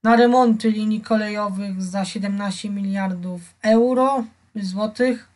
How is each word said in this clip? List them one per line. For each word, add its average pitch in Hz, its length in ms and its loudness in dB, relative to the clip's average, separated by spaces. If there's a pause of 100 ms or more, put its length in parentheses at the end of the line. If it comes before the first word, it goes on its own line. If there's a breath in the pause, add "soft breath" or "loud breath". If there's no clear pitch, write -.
na 226 140 6
remonty 240 540 4
linii 214 300 0
kolejowych 208 800 -4
za 185 220 -4
siedemnaście 202 680 -6
miliardów 190 720 -6 (220)
euro, 247 640 2 (300)
złotych. 214 800 -4